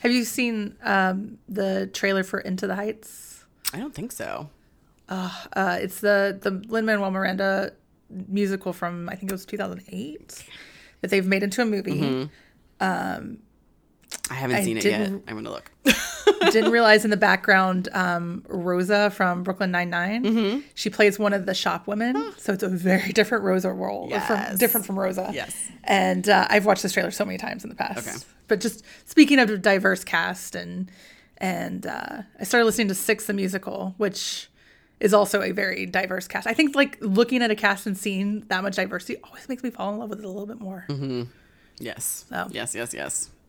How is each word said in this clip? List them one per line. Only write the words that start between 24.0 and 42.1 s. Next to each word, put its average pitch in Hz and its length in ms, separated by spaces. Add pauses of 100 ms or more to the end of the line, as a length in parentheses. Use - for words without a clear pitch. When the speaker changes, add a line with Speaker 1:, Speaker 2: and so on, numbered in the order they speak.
Speaker 1:
or 208 80
from, - 160
Speaker 2:
Yes. 60 220
Speaker 1:
different 233 280
from 190 100
Rosa. 190 380
Speaker 2:
Yes. 123 220 (260)
Speaker 1:
And, 185 460
uh, 190 200
I've 208 160
watched 202 200
this 185 80
trailer 180 180
so 202 140
many 185 140
times - 260
in 220 60
the - 60
past. - 300
Speaker 2:
Okay. - 100 (320)
Speaker 1:
But 208 120
just - 240 (220)
speaking 285 340
of 214 200
diverse 190 440
cast, 180 500
and, 180 340 (500)
and, 180 480
uh, - 360 (160)
I - 60
started 233 220
listening 220 220
to 190 60
Six 214 320
the 208 80
Musical, 190 640
which - 520 (520)
is 208 120
also 202 300
a 190 80
very 190 340
diverse 185 440
cast. 196 180
I 226 80
think, 285 220
like, 277 240
looking 233 420
at 226 80
a 214 60
cast 202 300
and 190 120
seeing 202 500
that 185 140
much 196 140
diversity 190 480
always - 240
makes 254 160
me 247 60
fall 202 220
in 208 60
love 220 120
with 214 100
it 214 40
a 196 40
little 196 180
bit 226 140
more. 190 280
Speaker 2:
Mm-hmm. 135 340 (580)
Yes. - 500